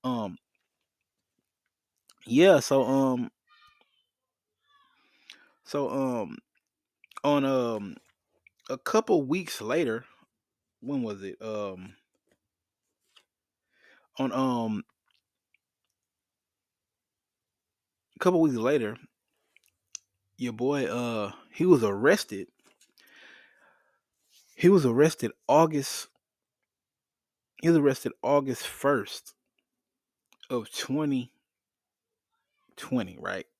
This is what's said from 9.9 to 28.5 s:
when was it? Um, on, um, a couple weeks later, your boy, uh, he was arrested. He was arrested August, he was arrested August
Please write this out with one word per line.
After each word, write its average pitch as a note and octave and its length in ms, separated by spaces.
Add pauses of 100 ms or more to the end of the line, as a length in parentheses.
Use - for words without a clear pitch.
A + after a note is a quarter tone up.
when C#4 200
was G3 220
it? - 180
Um, G2+ 540 (2250)
on, C3+ 140
um, A#2+ 500 (3250)
a - 40
couple F3+ 200
weeks D3+ 160
later, A#2 420 (1400)
your A#2+ 140
boy, C3 320
uh, A2 460 (200)
he E3+ 140
was D3+ 180
arrested. G#2 640 (2000)
He F3 140
was F3+ 160
arrested B2+ 460 (160)
August, D3 600 (1500)
he E3 100
was E3 100
arrested C#3 320 (100)
August C3+ 460